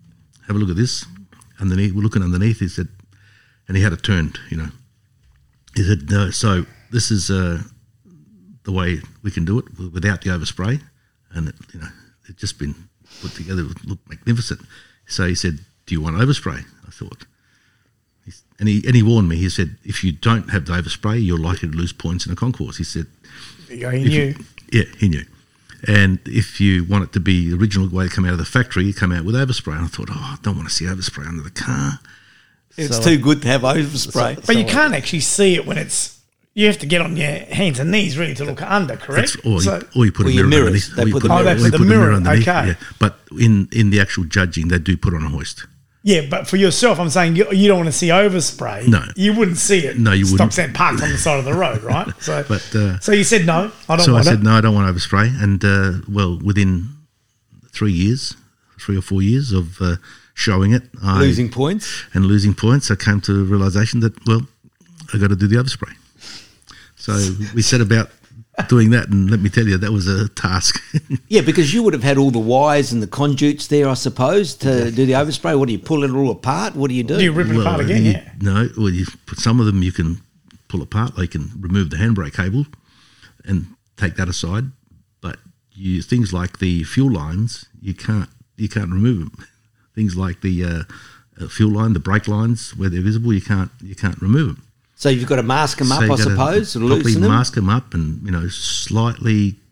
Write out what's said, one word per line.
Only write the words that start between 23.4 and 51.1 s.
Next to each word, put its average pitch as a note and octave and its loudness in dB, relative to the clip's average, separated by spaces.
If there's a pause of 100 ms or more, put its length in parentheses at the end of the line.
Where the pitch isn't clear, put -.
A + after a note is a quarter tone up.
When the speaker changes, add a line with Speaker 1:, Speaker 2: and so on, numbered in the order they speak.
Speaker 2:
There - -18
you A#2+ -14
go, B2 -8
he C3 -2
Speaker 1:
"If D3 4
you," D3+ 2
Speaker 2:
knew. C#3 -6 (360)
Speaker 1:
yeah, A2+ 4 (140)
he G2+ 2
knew. C#2+ -2 (640)
And G2 4
if - -2
you F#2+ 2
want G2 0
it D#2+ -10
to G2 -2
be F2 0
the F2 0
original G2 0
way F#2 -2
it F2+ -4
came F#2 0
out F2+ 0
of F2 -2
the - -6
factory, G#2+ -2
you G2+ -2
come F#2 -2
out F2 -4
with A2 -2
overspray. B2+ -4
And E2+ -4
I - -4
thought, - -10
"Oh, - -8
I C#2 -12
don't G2 -4
wanna D#2+ -10
see - -4
overspray F2+ -8
under E2 -10
the - -16
car." B2+ -6 (800)
Speaker 3:
It's C3+ -4
Speaker 1:
So A2+ -2
Speaker 3:
too E3 6
good C#3 2
to A#2+ -4
have C3+ 2
overspray. C3+ -2
Speaker 1:
So, - -14
Speaker 2:
But A#3 2
you A3 2
Speaker 1:
so - -4
I - -4
Speaker 2:
can't C#4+ 0
actually D3 -4
see G3 4
it D3+ -2
when - -4
it's, - -6 (360)
you G#3 4
have G#3 2
to C#3+ -10
get E3+ 0
on E3 -4
your D3 -2
hands D#3+ -2
and D#3 -2
knees F#3 0
really D#3 -4
to C#3+ -8
look C#3+ -8
under, F3 -2
correct? D#3+ -2
Speaker 1:
That's, - -12
or A#2 2
you, F2 2
Speaker 2:
So F#2 0 (140)
Speaker 1:
or B2 6
you F#2+ 4
put G2+ 0
Speaker 3:
Or F2 2
Speaker 1:
a E2+ 2
Speaker 3:
your F#2+ 4
Speaker 1:
mirror C#3+ 6
Speaker 3:
mirrors. F#2+ 0
Speaker 1:
underneath, - -16
Speaker 3:
They A#2+ 0
Speaker 1:
or A2 2
you G#2+ 2
Speaker 3:
put - 0
Speaker 1:
put - 2
Speaker 3:
the E3+ 4
Speaker 1:
a, F3 4
Speaker 2:
Oh, F3+ 2
they F3+ 4
Speaker 1:
or - 2
Speaker 2:
put A#2 2
Speaker 1:
you A2+ 6
Speaker 2:
the - 2
Speaker 1:
put E3+ 6
a - 6
Speaker 2:
mirror, A2 6
Speaker 1:
mirror G#2+ 4
underneath, G2+ 4
Speaker 2:
okay. E3+ 2
Speaker 1:
yeah. E2 0 (240)
But G#2+ 0 (200)
in, G#2+ 4
in G#2+ 2
the G2+ 4
actual F#2+ -2
judging, E2 0
they F2 2
do E2+ 0
put F2 -2
on D#2+ -4
a D#2 -4
hoist. - -10 (360)
Speaker 2:
Yeah, F#3 4
but F3 -6
for F#3 0
yourself, G3 2
I'm E3+ 0
saying E3 2
you, G#3 2
you G3+ 6
don't F#3+ 6
wanna E3 0
see F3 0
overspray. D#3+ 0
Speaker 1:
No. - 6 (100)
Speaker 2:
You G3+ 2
wouldn't G3+ 2
see G3 2
it. C3 -4
Speaker 1:
No, A2 4
you G2 4
Speaker 2:
Stop F#2+ 4
Speaker 1:
wouldn't. G2+ 4
Speaker 2:
saying D#3 -2
parked - 0
on D3 -2